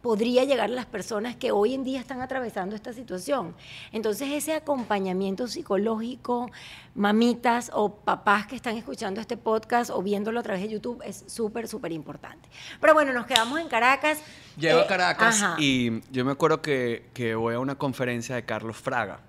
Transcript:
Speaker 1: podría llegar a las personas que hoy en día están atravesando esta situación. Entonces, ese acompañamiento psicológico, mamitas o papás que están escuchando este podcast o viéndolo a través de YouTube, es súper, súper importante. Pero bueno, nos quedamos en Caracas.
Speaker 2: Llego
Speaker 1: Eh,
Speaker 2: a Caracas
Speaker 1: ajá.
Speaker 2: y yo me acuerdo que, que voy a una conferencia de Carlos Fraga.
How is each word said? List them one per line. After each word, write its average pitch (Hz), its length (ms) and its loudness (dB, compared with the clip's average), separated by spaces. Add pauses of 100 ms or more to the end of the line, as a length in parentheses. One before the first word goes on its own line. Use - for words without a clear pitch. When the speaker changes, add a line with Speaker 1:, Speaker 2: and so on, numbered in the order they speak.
Speaker 1:
podría 240 420 4
llegar 262 260 2
a 233 40 -2
las 247 120 -6
personas 226 500 -6
que 233 160 -2
hoy 208 220 4
en 269 100 -4
día 262 160 -4
están 247 220 -8
atravesando 226 540 -6
esta 233 180 -12
situación. 214 600 -4 (360)
Entonces, 220 420 -2
ese 302 200 -2
acompañamiento 202 920 -2
psicológico, 226 1040 -2 (420)
mamitas 233 800 2
o 208 220 2
papás - 500 2
que 262 100 -12
están 226 220 -6
escuchando 220 420 -6
este 226 160 -6
podcast 220 540 0
o - 140 -2
viéndolo 208 360 0
a 233 40 -6
través 208 180 -4
de 208 80 -6
YouTube, 233 340 -6
es 208 220 -12
súper, 226 420 -6
súper 180 240 -8
importante. - 560 -10 (320)
Pero 330 140 8
bueno, 294 200 4
nos 240 120 -2
quedamos 254 340 2
en 330 80 -6
Caracas. 269 520 2 (380)
Speaker 2:
Llego 160 200 4
Speaker 1:
Eh, 165 60 6
Speaker 2:
a - 40 2
Caracas 190 540 4
Speaker 1:
ajá. 185 180 2
Speaker 2:
y 127 420 2 (100)
yo 127 120 0
me 139 100 0
acuerdo 151 280 4
que, 127 540 -2
que 117 180 -2
voy 113 220 0
a 120 40 -2
una 131 140 -4
conferencia 123 640 -2
de 117 100 -4
Carlos 110 320 -6
Fraga. 117 520 -4